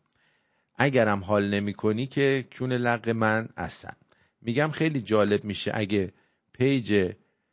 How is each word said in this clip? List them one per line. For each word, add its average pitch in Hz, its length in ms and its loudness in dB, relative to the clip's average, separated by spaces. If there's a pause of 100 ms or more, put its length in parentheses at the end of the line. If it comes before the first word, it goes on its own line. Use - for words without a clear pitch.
(840)
اگرم 110 400 2
حال 101 240 2
نمی‌کنی 101 580 -2
که 135 380 0 (140)
کون 127 140 -4
لق 120 360 -2
من 113 480 0
هستن. - 360 -10 (480)
می‌گم 131 300 -2
خیلی 151 300 -2
جالب 104 440 2
می‌شه 101 300 -6
اگه 101 380 -2 (400)
پیج 104 600 0 (400)